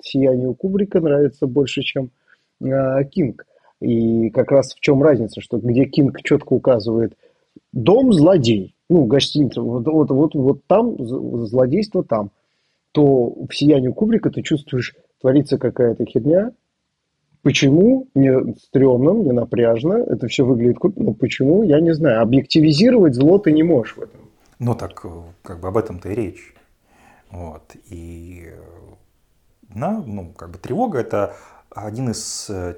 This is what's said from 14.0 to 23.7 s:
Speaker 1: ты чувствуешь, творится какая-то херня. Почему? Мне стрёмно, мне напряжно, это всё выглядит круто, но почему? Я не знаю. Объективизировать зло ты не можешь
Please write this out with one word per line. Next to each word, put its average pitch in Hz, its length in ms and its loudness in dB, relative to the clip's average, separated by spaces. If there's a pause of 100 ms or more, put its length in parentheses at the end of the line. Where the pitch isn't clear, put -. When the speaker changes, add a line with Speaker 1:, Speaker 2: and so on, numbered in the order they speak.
Speaker 1:
ты 120 140 -8
чувствуешь, 135 500 -4 (280)
творится 135 360 2
какая-то 117 480 -2
херня. 170 460 0 (920)
Почему? 180 680 2
Мне 131 480 2
стрёмно, 135 520 2
мне 190 200 0
напряжно, 117 600 0
это 127 340 -2
всё 127 180 0
выглядит 123 340 2
круто, - 220 -2
но - 120 -2
почему? 143 500 0
Я 151 180 4
не 165 120 2
знаю. 143 280 2
Объективизировать 156 920 4
зло 151 220 4
ты 175 140 0
не 156 120 4
можешь 147 340 0